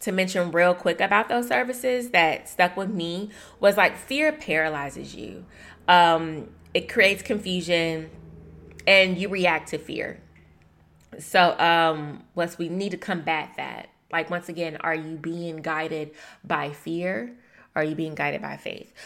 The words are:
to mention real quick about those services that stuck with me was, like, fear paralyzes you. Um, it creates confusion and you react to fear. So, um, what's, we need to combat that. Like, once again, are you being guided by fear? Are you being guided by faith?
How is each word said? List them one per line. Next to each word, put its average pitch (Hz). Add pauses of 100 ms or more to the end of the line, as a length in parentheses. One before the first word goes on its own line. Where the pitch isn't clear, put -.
to 208
mention 185
real 175
quick 175
about 208
those 240
services 247
that 165
stuck 180
with 190
me 180 (320)
was, 202
like, 190
fear 302
paralyzes 151
you. - (440)
Um, 165 (240)
it -
creates 196
confusion 165 (800)
and 190
you 196
react 175
to 156
fear. - (960)
So, 180
um, 160
what's, 170
we 170
need 190
to 175
combat 165
that. - (200)
Like, 165
once 175
again, 165
are 165
you 160
being 165
guided 156 (300)
by 147
fear? 185 (400)
Are 156
you 156
being 156
guided 147
by 139
faith? - (140)